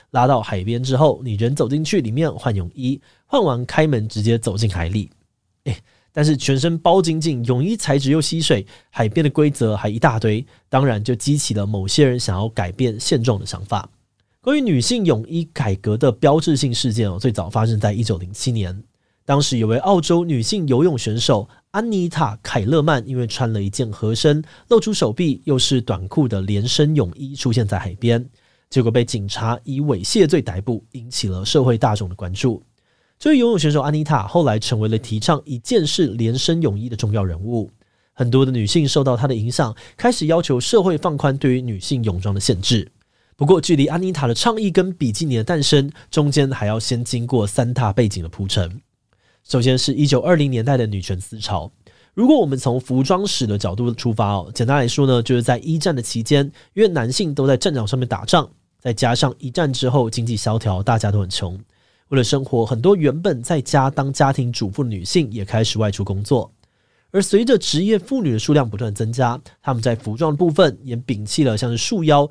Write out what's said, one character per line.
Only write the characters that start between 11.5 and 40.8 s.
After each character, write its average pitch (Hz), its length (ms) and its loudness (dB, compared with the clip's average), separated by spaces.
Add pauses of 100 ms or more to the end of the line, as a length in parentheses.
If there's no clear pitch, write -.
了 101 120 -2
某 101 220 -4
些 143 180 4
人 123 140 0
想 92 160 -2
要 101 140 -2
改 90 200 -6
变 110 300 -2
现 127 240 0
状 110 160 0
的 104 60 -10
想 92 180 -12
法。 - 240 -6 (540)
关 285 160 0
于 - 20 0
女 202 180 2
性 208 280 0
泳 113 200 2
衣 165 280 -4
改 110 220 -2
革 104 200 -2
的 127 160 4
标 147 260 4
志 160 160 0
性 127 200 0
事 117 180 -2
件 107 180 0
哦， 90 80 -6
最 120 140 0
早 90 160 -6
发 110 160 0
生 113 160 2
在 104 140 0
一 113 100 -2
九 104 140 -2
零 90 120 -10
七 113 220 -4
年。 101 300 -4 (440)
当 143 140 2
时 139 160 -2
有 226 100 0
位 117 120 2
澳 180 240 2
洲 170 200 2
女 151 200 -2
性 165 260 -2
游 131 160 2
泳 165 140 0
选 110 200 -4
手 113 300 0 (220)
安 226 200 -4
妮 185 200 0
塔· 117 320 -2
凯 - 180 -2
勒 139 220 2
曼， 147 260 0
因 131 80 -6
为 123 100 -2
穿 117 240 -2
了 107 120 -2
一 98 80 -2
件 117 200 -4
合 107 240 -2
身、 151 300 2 (240)
露 233 100 6
出 214 140 0
手 139 180 0
臂 147 360 -2
又 139 120 2
是 127 220 2
短 92 280 -4
裤 143 200 2
的 101 140 -2
连 101 260 0
身 151 260 2
泳 110 220 0
衣 139 180 -12
出 131 160 -2
现 113 160 2
在 101 120 -2
海 87 160 -8
边， 117 280 0 (460)
结 131 140 0
果 113 80 2
被 120 120 2
警 107 240 -4
察 117 380 -4
以 135 160 -6
猥 127 240 -2
亵 190 220 4
罪 151 160 2
逮 92 180 -6
捕， 113 320 -4
引 120 180 -14
起 - 160 -6
了 92 160 -4
社 131 220 2
会 120 140 2
大 107 180 2
众 101 100 -4
的 87 80 -8
关 90 200 -10
注。 113 280 -2 (560)
这 302 120 0
位 294 80 6
游 233 100 4
泳 220 100 2
选 151 140 2
手 147 80 4
安 143 140 0
妮 151 100 0
塔 143 220 0
后 170 180 2
来 113 140 4
成 113 200 -2
为 107 120 0
了 110 80 0
提 110 200 -4
倡 143 280 0
一 135 120 -6
件 180 280 0
式 151 220 0
连 113 280 -2
身 165 240 0
泳 107 180 0
衣 120 120 -6
的 117 40 -10
重 107 160 -2
要 101 140 0
人 85 160 -4
物， 110 300 -4 (420)
很 120 180 -2
多 135 140 6
的 131 80 -2
女 113 140 0
性 151 200 2
受 143 160 2
到 131 140 2
她 117 100 0
的 135 80 0
影 110 160 -2
响， 120 240 -2 (220)
开 240 160 2
始 160 140 -2
要 165 160 4
求 131 180 0
社 208 220 4